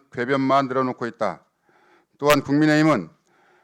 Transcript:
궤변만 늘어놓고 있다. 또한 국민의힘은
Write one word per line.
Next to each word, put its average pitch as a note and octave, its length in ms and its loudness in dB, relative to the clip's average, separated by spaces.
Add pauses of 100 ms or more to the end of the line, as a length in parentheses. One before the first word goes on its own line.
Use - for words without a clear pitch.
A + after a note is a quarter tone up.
(120)
궤변만 C3+ 560 -2
늘어놓고 B2+ 400 -4
있다. F#2+ 360 -8 (760)
또한 C#3+ 240 2
국민의힘은 D3+ 680 2 (540)